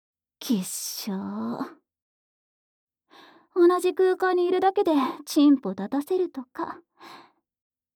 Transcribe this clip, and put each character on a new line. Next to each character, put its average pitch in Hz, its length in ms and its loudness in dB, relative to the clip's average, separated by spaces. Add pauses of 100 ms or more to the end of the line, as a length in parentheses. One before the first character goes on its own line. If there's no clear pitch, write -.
(380)
き - 180 -2
っ 185 80 -4
し - 460 -10
ょ 190 40 -6
ー。 208 640 -10 (1800)
同 359 260 6
じ 359 140 0
空 370 240 2
間 370 180 0
に 359 80 2
い 349 60 0
る 370 100 0
だ 381 140 2
け 415 100 0
で 330 80 2 (320)
チ 294 240 4
ン 277 80 8
ポ 196 140 -4
立 196 180 -8
た 277 140 -4
せ 370 160 -2
る 349 100 -2
と 262 140 -12
か、 349 400 -12 (1120)